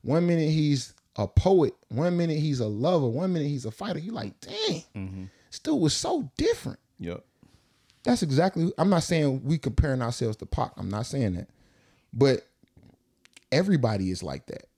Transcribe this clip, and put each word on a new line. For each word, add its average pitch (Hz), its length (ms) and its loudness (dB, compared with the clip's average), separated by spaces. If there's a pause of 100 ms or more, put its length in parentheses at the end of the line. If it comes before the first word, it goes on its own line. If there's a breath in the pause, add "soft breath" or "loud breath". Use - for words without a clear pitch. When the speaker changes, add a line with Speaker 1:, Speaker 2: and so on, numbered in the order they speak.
Speaker 1:
one 160 240 0
minute 165 240 2
he's 151 460 0 (200)
a 101 120 -2
poet, 180 480 4 (140)
one 175 280 0
minute 165 220 0
he's 147 200 0
a 110 80 0
lover, 135 400 2
one 160 240 -2
minute 151 180 0
he's 139 180 -4
a 107 40 -8
fighter. - 280 -6
You 190 140 -10
like, - 260 -10
"Dang, 415 440 -6 (120)
Speaker 2:
Mm-hmm. 95 280 -10 (280 soft breath)
Speaker 1:
this - 80 -14
dude 302 200 -2
was 156 140 2
so 277 340 -2 (100)
different." - 420 -2 (200)
Speaker 2:
Yep. - 240 -8 (800 soft breath)
Speaker 1:
That's 240 200 0
exactly, 165 560 0
I'm 190 100 2
not 175 140 4
saying 147 400 0
we 151 160 0
comparing 131 420 0
ourselves 117 360 -2
to - 100 -14
Pac. - 280 -4
I'm 95 140 -8
not 107 160 -4
saying 113 300 -2
that. 90 140 -8 (640 soft breath)
But 131 360 4 (1040)
everybody 123 600 2
is 90 120 -6
like 69 240 -8
that. - 180 -12 (120)